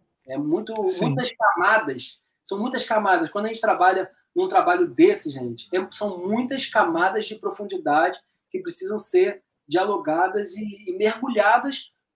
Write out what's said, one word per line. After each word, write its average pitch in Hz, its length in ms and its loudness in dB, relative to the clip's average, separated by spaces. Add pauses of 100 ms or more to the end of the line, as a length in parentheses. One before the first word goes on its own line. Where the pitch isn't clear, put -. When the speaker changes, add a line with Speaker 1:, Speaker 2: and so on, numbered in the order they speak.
(280)
Speaker 1:
É 139 100 -8
muito, 208 500 -2
Speaker 2:
Sim. 175 200 0
Speaker 1:
muitas 135 240 -2
camadas. 185 880 0 (240)
São 196 160 -6
muitas 247 260 -4
camadas. 208 440 2
Quando 208 160 -4
a - 40 -4
gente 226 120 -8
trabalha 190 480 2 (260)
num 370 120 0
trabalho 349 400 2
desse, 311 440 4
gente, 123 420 -8
é, 185 180 -2
são 202 260 -4
muitas 240 500 -4
camadas 190 580 0
de - 100 -10
profundidade - 840 -2 (300)
que 185 100 -8
precisam 190 380 -8
ser 196 440 2 (260)
dialogadas 185 880 0
e, 208 320 -10
e 180 100 -6
mergulhadas 220 960 0 (240)